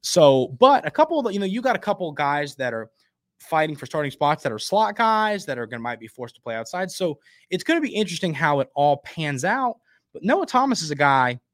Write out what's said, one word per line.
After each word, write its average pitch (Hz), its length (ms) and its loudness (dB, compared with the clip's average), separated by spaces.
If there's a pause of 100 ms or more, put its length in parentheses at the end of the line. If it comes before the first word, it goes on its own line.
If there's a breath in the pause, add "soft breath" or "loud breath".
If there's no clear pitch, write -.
So, 139 460 6 (120)
but 254 280 6
a - 40 -6
couple 311 280 2
of 240 60 -2
the, 196 80 -2
you 202 60 -2
know, 196 60 -2
you 202 160 -4
got 233 140 0
a - 40 -4
couple 185 300 -4
of 147 60 -12
guys 147 400 -2
that 127 180 -6
are 113 160 -8 (500)
fighting 156 360 -2
for 139 100 -14
starting 147 260 -4
spots 151 320 0
that 131 80 -2
are 107 60 -8
slot 208 380 -2
guys 214 500 0
that 135 120 -6
are 117 100 -6
gonna, 117 140 -10
might 117 180 -8
be 110 80 -16
forced 120 280 -14
to - 60 -20
play 113 140 -8
outside. 180 340 -6
So 170 300 -4 (300 soft breath)
it's 185 160 -6
gonna 330 160 2
be 247 120 -4
interesting 180 400 -2
how 143 280 2
it - 140 -4
all 143 220 2
pans 143 460 -6
out. 240 340 -2 (360)
But - 100 -16
Noah 302 220 0
Thomas 254 360 0
is 156 80 -8
a 147 60 -4
guy 135 440 4 (140)